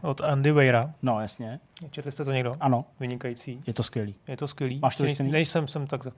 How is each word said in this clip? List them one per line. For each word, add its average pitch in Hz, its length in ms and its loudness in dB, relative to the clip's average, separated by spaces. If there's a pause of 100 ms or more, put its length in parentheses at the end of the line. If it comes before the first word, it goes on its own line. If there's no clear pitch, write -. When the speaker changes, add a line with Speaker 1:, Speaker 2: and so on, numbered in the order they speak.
Speaker 1:
od 139 160 -2
Andy 143 300 4
Weira. 135 400 6 (100)
Speaker 2:
No, 117 200 0
jasně. 113 380 -8 (320)
Speaker 1:
Četli 139 200 -8
jste 143 140 -6
to 135 60 0
někdo? 127 280 0
Speaker 2:
Ano. 127 260 4 (140)
Speaker 1:
Vynikající. 123 680 -6
Speaker 2:
Je 120 60 -4
to 117 100 0
skvělý. 104 320 -4 (120)
Speaker 1:
Je 131 100 -8
to 147 100 -6
skvělý. 135 340 -4
Speaker 2:
Máš 135 140 2
to - 80 0
Speaker 1:
Ještě 147 100 4
Speaker 2:
vyčtený? 139 180 0
Speaker 1:
nejsem, 156 360 2
jsem 143 200 -6
tak, 131 140 -4 (160)